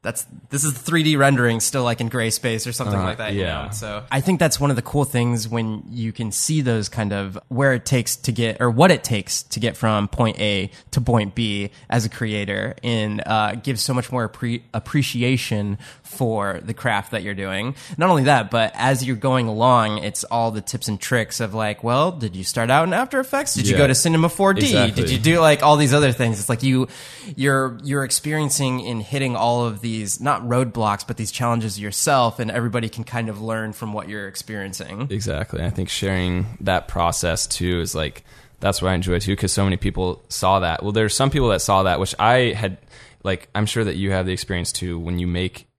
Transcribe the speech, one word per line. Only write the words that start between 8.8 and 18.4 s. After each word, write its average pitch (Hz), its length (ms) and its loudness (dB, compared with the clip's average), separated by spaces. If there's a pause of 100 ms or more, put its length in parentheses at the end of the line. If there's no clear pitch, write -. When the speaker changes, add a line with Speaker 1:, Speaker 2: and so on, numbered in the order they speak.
Speaker 1:
it 139 120 2
takes - 400 -4
to - 160 -8
get 117 180 -2
from 107 300 2
point 113 320 0
A 98 320 0 (200)
to 127 100 2
point 113 340 2
B 101 360 -2 (180)
as 113 160 2
a 110 40 -2
creator, 101 760 -4
and, 107 420 -2
uh, 107 300 0
gives 117 260 -4
so 135 120 -2
much 120 180 -2
more 120 180 -2
appre-, 120 320 -6 (120)
appreciation 120 1040 0 (260)
for 101 600 -2
the 107 100 -6
craft 107 380 -2
that 104 120 -4
you're 101 100 -6
doing. 98 420 -4 (220)
Not 175 120 4
only 151 140 4
that, 127 260 4